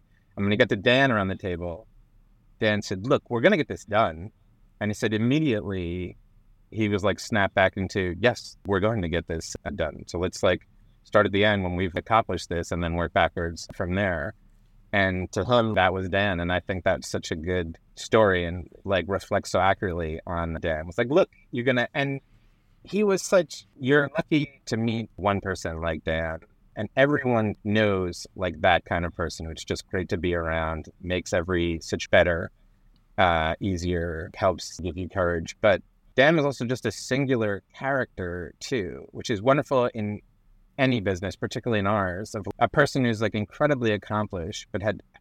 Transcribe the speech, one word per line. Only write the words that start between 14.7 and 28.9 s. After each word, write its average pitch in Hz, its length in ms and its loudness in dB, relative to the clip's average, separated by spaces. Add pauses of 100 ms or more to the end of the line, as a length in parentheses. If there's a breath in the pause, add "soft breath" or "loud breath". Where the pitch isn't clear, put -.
And 95 400 0
to 98 120 -2
him, 113 300 2
that 92 180 4
was 95 160 -4
Dan. 98 320 0
And 87 120 -2
I 90 80 0
think 92 240 -6
that's 90 240 0
such - 220 -6
a 92 60 -4
good 82 420 -4 (160)
story 98 500 4
and, 85 240 -8 (160)
like, 95 240 0
reflects 98 440 -2
so 95 80 2
accurately 87 640 0
on 85 340 -4
Dan. 80 280 -2
It's - 100 -8
like, 120 120 0
"Look, 165 200 4 (200)
you're 120 140 -4
gonna," 123 300 2
and 139 260 -2 (640)
he 202 200 0
was 196 180 2
such, - 440 2 (120)
you're 139 380 4
lucky 156 500 0
to 123 100 -2
meet 113 400 -2
one 98 240 2
person 87 400 -4
like 82 240 -4
Dan. 80 360 -2 (360)
And 107 200 -6
everyone 123 680 2
knows, 101 600 0 (100)
like, 85 260 -4
that 90 220 4
kind 87 200 -2